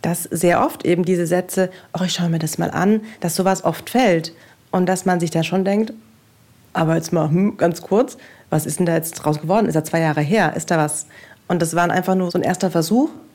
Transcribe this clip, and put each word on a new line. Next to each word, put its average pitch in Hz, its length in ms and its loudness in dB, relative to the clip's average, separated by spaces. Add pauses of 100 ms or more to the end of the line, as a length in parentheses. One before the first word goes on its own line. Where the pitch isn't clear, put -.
dass 170 220 -2
sehr 175 400 2
oft - 200 -6
eben 175 200 2
diese 175 220 0
Sätze, 185 440 0 (220)
„Oh, 170 120 -4
ich 175 80 -2
schaue 175 160 -2
mir 165 100 0
das 156 200 -4
mal 165 120 -2
an“, 202 300 2 (180)
dass 170 160 -4
sowas 190 300 0
oft - 260 -2
fällt. 185 420 2 (380)
Und 180 160 2
dass 185 200 0
man 180 120 2
sich 165 140 -2
dann 165 100 0
schon 185 220 0
denkt, 214 280 0 (800)
aber 160 220 2
jetzt 165 180 -2
mal, 156 160 2
hm, 185 280 2
ganz - 260 0
kurz, 220 340 0 (320)
was 156 180 -2
ist - 120 -6
denn 175 80 2
da 165 80 0
jetzt 165 200 -2
draus 151 260 -2
geworden? 196 260 2
Ist 156 80 -2
ja 156 80 2
zwei 165 180 -2
Jahre 156 200 0
her, 160 340 2
ist - 160 -6
da 170 80 2
was? 151 280 -2 (420)
Und 175 140 2
das 165 120 -2
war 175 160 2
einfach 185 240 0
nur 185 160 0
so 185 80 -2
ein 170 60 -2
erster 180 260 0
Versuch. 196 400 2 (240)